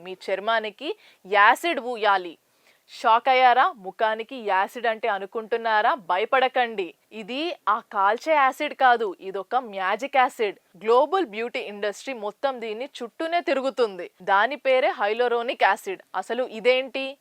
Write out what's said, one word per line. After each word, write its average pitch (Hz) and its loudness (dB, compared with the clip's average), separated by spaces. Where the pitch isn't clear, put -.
మీ 185 -12
చర్మానికి 214 -2
యాసిడ్ 330 6
పూయాలి. 202 0
షాక్ 240 4
అయ్యారా? 254 6
ముఖానికి 220 -4
యాసిడ్ 208 0
అంటే 220 -4
అనుకుంటున్నారా? 220 0
భయపడకండి, 233 0
ఇది 233 -8
ఆ - -6
కాల్చే 214 2
యాసిడ్ 269 -2
కాదు, 240 4
ఇదొక 190 -8
మ్యాజిక్ 202 -2
యాసిడ్. 233 -2
గ్లోబల్ 269 2
బ్యూటీ 233 -6
ఇండస్ట్రీ 208 -6
మొత్తం 262 -4
దీన్ని 226 -8
చుట్టూనే 320 -6
తిరుగుతుంది. 247 -2
దాని 233 2
పేరే 262 2
హైలోరోనిక్ 233 0
యాసిడ్. 196 -4
అసలు 233 -4
ఇదేంటి? 254 0